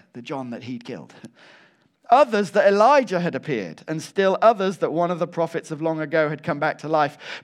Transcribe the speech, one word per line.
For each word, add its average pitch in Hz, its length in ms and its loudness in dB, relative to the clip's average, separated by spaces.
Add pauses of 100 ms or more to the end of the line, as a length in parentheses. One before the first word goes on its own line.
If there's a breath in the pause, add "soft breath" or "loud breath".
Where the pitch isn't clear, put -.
(120)
the 123 100 -16
John 131 280 -10
that 117 140 -12
he'd 120 200 -12
killed. 85 300 -14 (960 soft breath)
"Others 226 400 4
that 180 160 4
Elijah 208 540 4
had 170 140 -4
appeared, 110 540 -6
and 160 140 -6
still 190 400 0
others 196 360 4
that 151 140 -2
one 170 180 0
of 175 80 -4
the 175 80 -2
prophets 165 440 -6
of 151 100 -10
long 160 180 -4
ago 156 300 0
had 147 140 -8
come 151 160 -4
back 151 200 -2
to 147 100 -12
life. 151 280 0 (280 loud breath)